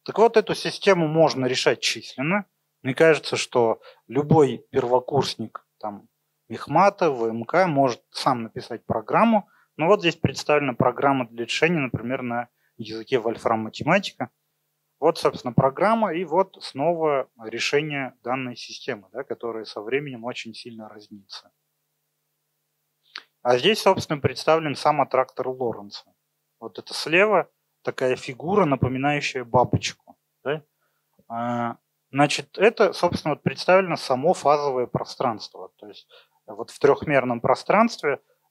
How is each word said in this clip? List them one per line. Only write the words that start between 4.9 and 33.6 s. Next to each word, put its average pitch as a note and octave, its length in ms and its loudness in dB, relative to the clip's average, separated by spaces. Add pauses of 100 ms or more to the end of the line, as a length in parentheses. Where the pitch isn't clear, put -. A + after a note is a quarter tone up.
там, G#2 300 -12 (400)
мехмата, F3 640 2
В A#2 160 0
М A2+ 180 -4
К F3+ 220 2
может C#3 440 2
сам A#2+ 340 -2
написать - 420 -12
программу. F#3+ 640 2 (260)
Но D3+ 100 -2
вот G3 140 6
здесь E3+ 160 0
представлена C#3+ 560 0
программа B2+ 560 0
для A#2 160 -8
решения, E3 360 0
например, B2+ 420 -4
на A#2+ 260 -6 (300)
языке A2+ 400 -4
Вольфрам A2 420 -2
математика. C3 680 -2 (680)
Вот, E3 200 2
собственно, B2+ 340 -2
программа F3+ 640 2
и F#3 100 -4
вот F3 380 0
снова D3+ 680 -2 (160)
решение C#3 800 -4
данной B2+ 340 -6
системы, A2 560 -12
да, C3 120 -8
которое A2 420 -8
со - 160 -12
временем B2+ 420 -6
очень A#2+ 300 -10
сильно A2 340 -18
разнится. G#2 600 -20 (1900)
А B2 160 2
здесь, G3 240 2
собственно, D#3 380 0
представлен D3+ 540 0
сам D3+ 280 2
аттрактор B2+ 460 -2
Лоренца. A2 640 -8 (460)
Вот A2+ 180 -14
это - 160 -14
слева F#3 560 2 (340)
такая C#3 320 -2
фигура, D#3 500 0
напоминающая C3+ 800 -2
бабочку, - 720 -2 (260)
да? D3 180 -4 (640)
А, A#2+ 500 -6 (320)
значит, - 480 -2
это, G#3 340 2
собственно, E3+ 420 -2
вот - 80 -10
представлено F3+ 540 2